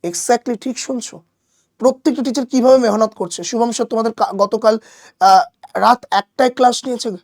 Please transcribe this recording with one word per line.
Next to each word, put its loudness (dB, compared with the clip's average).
exactly -2
ঠিক -8
শুনছো, -10
প্রত্যেকটা 0
টিচার -4
কিভাবে 4
মেহনত 0
করছে। -10
শুভম -2
স্যার -4
তোমাদের -2
কা-, -4
গতকাল, 0
আহ, 6
রাত 2
একটায় 0
ক্লাস 0
নিয়েছে -6